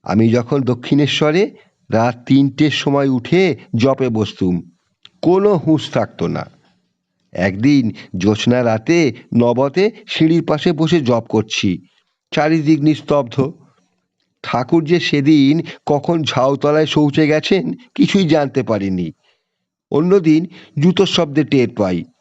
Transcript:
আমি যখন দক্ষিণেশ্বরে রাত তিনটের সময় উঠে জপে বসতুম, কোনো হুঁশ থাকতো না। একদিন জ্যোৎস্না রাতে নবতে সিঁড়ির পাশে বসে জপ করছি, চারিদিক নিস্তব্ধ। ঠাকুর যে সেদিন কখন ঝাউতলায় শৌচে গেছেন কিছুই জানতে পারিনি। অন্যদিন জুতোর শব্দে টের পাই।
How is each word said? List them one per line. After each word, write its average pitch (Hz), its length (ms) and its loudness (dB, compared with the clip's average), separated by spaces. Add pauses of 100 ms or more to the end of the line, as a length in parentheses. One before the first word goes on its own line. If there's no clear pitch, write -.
আমি 110 260 2
যখন 120 340 0
দক্ষিণেশ্বরে 147 920 0 (360)
রাত 120 360 -2
তিনটের 139 440 2
সময় 139 380 -2
উঠে 139 480 0 (200)
জপে 131 320 0
বসতুম, 95 540 -2 (600)
কোনো 196 320 2
হুঁশ 160 360 0
থাকতো 101 380 -4
না। 73 220 -6 (840)
একদিন 107 600 0 (260)
জ্যোৎস্না 107 460 2
রাতে 117 480 0 (220)
নবতে 139 560 2 (180)
সিঁড়ির 160 380 0
পাশে 156 260 0
বসে 160 280 0
জপ 117 280 0
করছি, 107 540 -2 (520)
চারিদিক 156 460 0
নিস্তব্ধ। 143 720 -2 (920)
ঠাকুর 151 420 -2
যে 165 160 0
সেদিন 147 600 2 (240)
কখন 151 360 0
ঝাউতলায় 143 640 0
শৌচে 151 400 2
গেছেন 175 460 0 (220)
কিছুই 196 340 2
জানতে 143 340 0
পারিনি। 95 500 -4 (760)
অন্যদিন 165 560 2 (360)
জুতোর 180 240 2
শব্দে 151 380 -2
টের 127 320 0
পাই। 90 280 -2 (160)